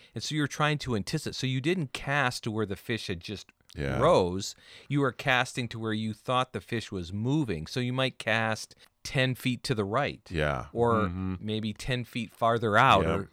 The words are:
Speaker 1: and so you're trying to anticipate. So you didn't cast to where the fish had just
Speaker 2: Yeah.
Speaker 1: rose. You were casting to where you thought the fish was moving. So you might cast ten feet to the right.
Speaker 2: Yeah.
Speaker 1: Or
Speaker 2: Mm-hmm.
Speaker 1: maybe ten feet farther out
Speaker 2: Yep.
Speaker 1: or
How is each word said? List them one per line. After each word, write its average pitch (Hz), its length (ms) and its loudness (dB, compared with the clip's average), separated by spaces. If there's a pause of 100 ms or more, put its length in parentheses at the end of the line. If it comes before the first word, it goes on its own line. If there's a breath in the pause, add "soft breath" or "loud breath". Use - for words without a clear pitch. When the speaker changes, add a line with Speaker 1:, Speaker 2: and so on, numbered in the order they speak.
(140 soft breath)
Speaker 1:
and 110 80 -10
so - 120 -6
you're 151 120 0
trying 151 380 0
to 123 120 0
anticipate. - 380 -4
So - 120 -4
you 131 160 -2
didn't 160 320 -2
cast 139 500 -2
to 120 60 -4
where 107 160 0
the 95 100 -4
fish - 300 -6
had 87 140 -4
just - 260 -10 (280)
Speaker 2:
Yeah. 69 240 -2
Speaker 1:
rose. 98 560 2 (320 loud breath)
You 143 140 0
were 135 120 0
casting 127 560 0
to 113 100 -10
where 110 160 -2
you 110 180 -2
thought 127 400 -2
the 104 80 -4
fish - 320 -6
was 90 180 -6
moving. 107 560 -2
So - 140 -4
you 123 140 -2
might 131 240 -2
cast 110 560 -2 (300 soft breath)
ten 131 300 0
feet 123 280 -2
to - 120 0
the 107 120 0
right. 107 340 -2 (100)
Speaker 2:
Yeah. 76 440 0
Speaker 1:
Or 117 300 4
Speaker 2:
Mm-hmm. 92 360 -2
Speaker 1:
maybe 107 320 -4
ten 123 320 -4
feet 117 300 -8
farther 113 420 4
out 113 300 8
Speaker 2:
Yep. 80 120 2
Speaker 1:
or 98 140 -8